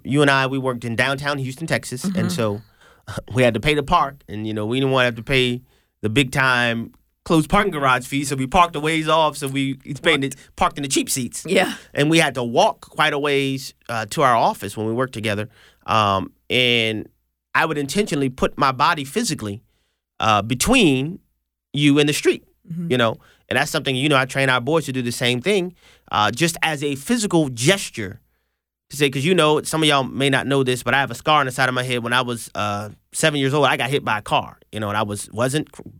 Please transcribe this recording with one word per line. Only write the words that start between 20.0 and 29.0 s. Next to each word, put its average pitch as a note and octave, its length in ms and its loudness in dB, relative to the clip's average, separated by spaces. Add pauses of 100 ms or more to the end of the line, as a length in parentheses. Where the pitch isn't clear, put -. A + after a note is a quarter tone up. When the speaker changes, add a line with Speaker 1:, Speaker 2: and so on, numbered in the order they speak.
Speaker 1:
uh, G#2+ 220 4
between C3+ 800 2 (520)
you C#3+ 280 4
and D3 100 4
the D3 40 0
street, - 300 0 (280)
Speaker 2:
Mm-hmm. E3+ 200 -6
Speaker 1:
you B2+ 60 2
know. A#2 200 2 (300)
And A#2 120 0
that's C#3 100 0
something, C#3 260 -2
you C#3 140 0
know, C#3+ 80 4
I C3 80 4
train C3+ 240 0
our B2+ 100 4
boys D3 260 0
to D#3 60 -8
do C3 120 -4
the A#2+ 80 -4
same B2 280 0
thing, F3+ 360 -2 (360)
uh, G#2 200 2
just E3 320 -2
as D3+ 200 -2
a C#3+ 120 -2
physical F3 540 0
gesture B2 680 -2 (720)
to C#3 80 -12
say, D3 100 4